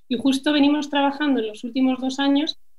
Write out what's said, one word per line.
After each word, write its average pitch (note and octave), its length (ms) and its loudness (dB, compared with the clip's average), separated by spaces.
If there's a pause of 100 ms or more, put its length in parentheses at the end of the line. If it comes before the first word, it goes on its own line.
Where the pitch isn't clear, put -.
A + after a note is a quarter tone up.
y A#3 100 -2
justo C4+ 340 0
venimos D4 380 2
trabajando C#4 500 0
en A3 60 -2
los G#3+ 180 -10
últimos B3+ 360 0
dos C4 180 -4
años C#4 400 0 (200)